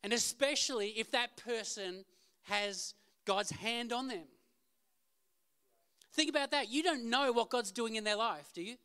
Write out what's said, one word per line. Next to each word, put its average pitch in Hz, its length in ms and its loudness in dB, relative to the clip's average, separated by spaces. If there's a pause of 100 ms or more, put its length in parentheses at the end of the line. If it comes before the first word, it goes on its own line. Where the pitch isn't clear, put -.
And 202 100 0
especially 254 760 2 (100)
if 220 140 -4
that 240 240 0
person 196 680 -6 (380)
has 202 520 -2 (300)
God's - 280 2
hand 233 400 -2
on 254 160 -2
them. 180 180 -6 (1900)
Think 311 160 4
about 277 220 2
that. 277 200 2
You 277 120 0
don't 285 260 2
know 262 220 4
what 233 180 4
God's 240 220 0
doing 226 240 -2
in 220 80 0
their 208 140 2
life, 208 360 -4
do 170 100 -8
you? 220 120 -8 (100)